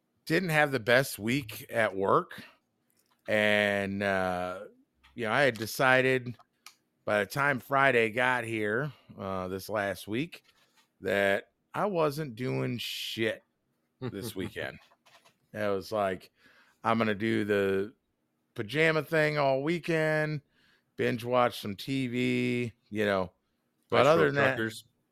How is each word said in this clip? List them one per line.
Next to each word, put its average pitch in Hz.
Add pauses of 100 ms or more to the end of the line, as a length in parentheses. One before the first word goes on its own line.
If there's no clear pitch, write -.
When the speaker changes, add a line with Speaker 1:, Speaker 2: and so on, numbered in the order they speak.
(280)
Speaker 1:
didn't 175
have 151
the 131
best 123
week 117
at 107
work. 107 (840)
And, 101
uh, 92 (500)
you 117
know, 107
I 127
had 123
decided 127 (680)
by 104
the 101
time 139
Friday 127
got 123
here, 113 (260)
uh, 95
this 95
last 101
week, 127 (580)
that 101 (280)
I 170
wasn't 156
doing 131
shit - (680)
this 95
Speaker 2:
<laughs> -
Speaker 1:
weekend. 87 (760)
I 104
was 98
like, 98 (520)
"I'm 113
gonna 110
do 110
the 101 (640)
pajama 156
thing 151
all 135
weekend, 156 (560)
binge 120
watch 120
some 104
T 135
V, 123 (160)
you 104
know." 95 (580)
But 117
Speaker 2:
Retro -
Speaker 1:
other 160
than 139
that, 131
Speaker 2:
truckers. - (260)